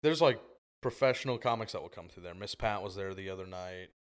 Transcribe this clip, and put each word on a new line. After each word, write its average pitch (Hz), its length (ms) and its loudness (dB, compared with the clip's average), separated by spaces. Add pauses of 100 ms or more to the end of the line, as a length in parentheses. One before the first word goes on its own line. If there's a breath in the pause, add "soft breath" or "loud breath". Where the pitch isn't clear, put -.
There's, 156 200 6
like, 135 200 6 (400)
professional 127 560 2
comics 113 360 0
that 87 100 -4
will 87 60 -10
come 85 200 -14
through 90 140 -18
there. 87 120 -10
Miss 101 200 -8
Pat 104 260 0
was 95 140 -6
there 95 180 -4
the 95 160 -8
other 95 180 -6
night. 92 400 -10 (140)